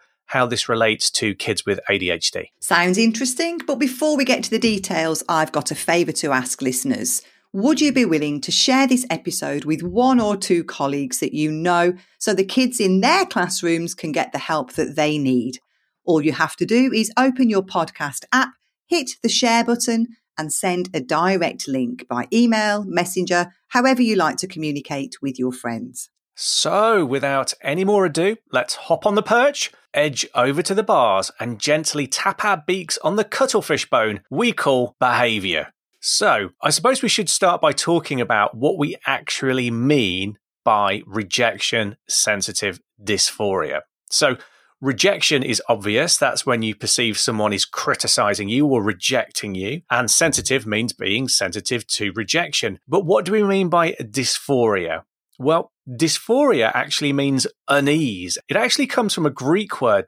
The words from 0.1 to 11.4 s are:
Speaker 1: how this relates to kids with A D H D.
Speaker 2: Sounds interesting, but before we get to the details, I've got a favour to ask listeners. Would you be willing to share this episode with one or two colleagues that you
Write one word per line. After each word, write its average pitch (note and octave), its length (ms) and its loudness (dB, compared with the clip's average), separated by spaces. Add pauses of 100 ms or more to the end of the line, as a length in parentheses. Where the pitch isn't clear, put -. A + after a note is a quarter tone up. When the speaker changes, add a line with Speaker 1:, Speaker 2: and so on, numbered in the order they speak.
Speaker 1:
how B2+ 180 0
this A2+ 240 -2
relates A2+ 420 0
to G#2+ 220 -2
kids - 320 -4
with G2 140 0 (100)
A G2+ 80 2
D F2+ 140 -2
H E2+ 180 -2
D. - 300 -8
Speaker 2:
Sounds F3 400 2
interesting, C4 680 -2
but C4+ 140 -2
before D4+ 360 0
we C#4 80 0
get B3 200 0
to - 80 -8
the A3 80 0
details, F3 680 0
I've D#3 240 0
got D3 200 -4
a D#3 40 -4
favour E3+ 360 0
to D3+ 200 -4
ask B2+ 300 0
listeners. B2+ 640 -2 (320)
Would G#3+ 260 2
you D4 120 4
be B3+ 100 2
willing D3 380 0
to - 100 -8
share C4 360 4
this B3 240 2
episode D3 520 -4
with D#3 200 -2
one A#3+ 360 4
or G#3 160 2
two F#3 280 0
colleagues C#3 560 -4
that - 160 -4
you D3+ 160 0